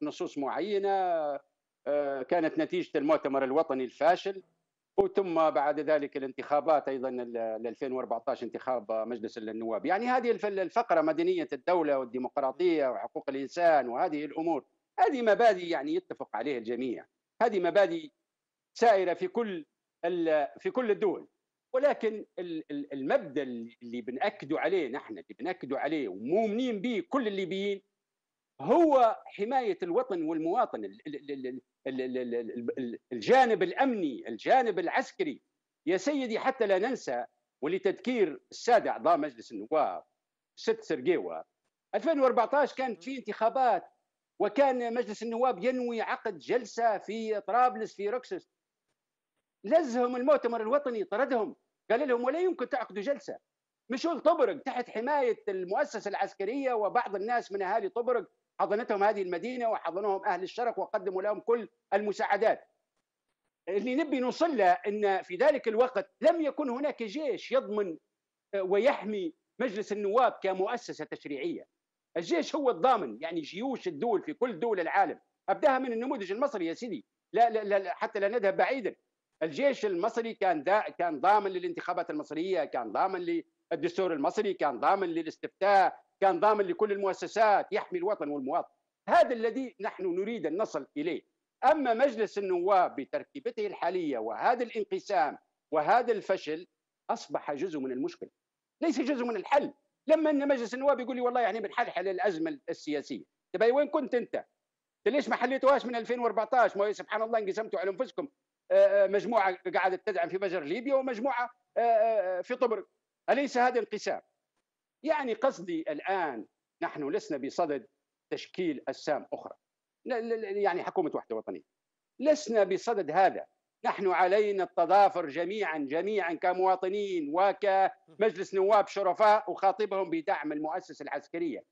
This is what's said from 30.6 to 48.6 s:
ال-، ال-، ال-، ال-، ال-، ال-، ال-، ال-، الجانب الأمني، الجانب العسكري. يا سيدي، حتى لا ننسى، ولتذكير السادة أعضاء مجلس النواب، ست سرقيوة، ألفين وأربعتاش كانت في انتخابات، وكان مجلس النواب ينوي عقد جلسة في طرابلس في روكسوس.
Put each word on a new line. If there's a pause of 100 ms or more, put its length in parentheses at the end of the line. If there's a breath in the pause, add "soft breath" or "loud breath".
ال-،
ال-،
ال-،
ال-، (260)
ال-،
ال-،
ال-،
ال-، (120)
الجانب
الأمني،
الجانب
العسكري. (440)
يا
سيدي،
حتى
لا
ننسى، (360)
ولتذكير (120)
السادة
أعضاء
مجلس
النواب، (560)
ست
سرقيوة، (500)
ألفين
وأربعتاش
كانت
في
انتخابات، (560)
وكان
مجلس
النواب
ينوي
عقد
جلسة
في
طرابلس
في
روكسوس. (1120)